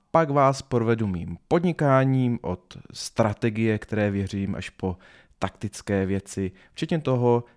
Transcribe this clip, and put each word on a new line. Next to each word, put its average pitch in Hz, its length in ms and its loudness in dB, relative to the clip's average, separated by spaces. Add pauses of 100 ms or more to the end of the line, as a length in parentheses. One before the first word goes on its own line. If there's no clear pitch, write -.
(120)
pak 160 180 4
vás 139 320 2
provedu 113 460 0
mým 87 300 -6 (100)
podnikáním 135 960 2
od - 360 -8 (160)
strategie, 110 880 0
které 104 320 -2
věřím, 98 440 -4
až - 140 -10
po 92 280 -6 (420)
taktické 98 680 -4
věci, 95 460 -4 (220)
včetně 165 260 -4
toho, 120 440 2 (140)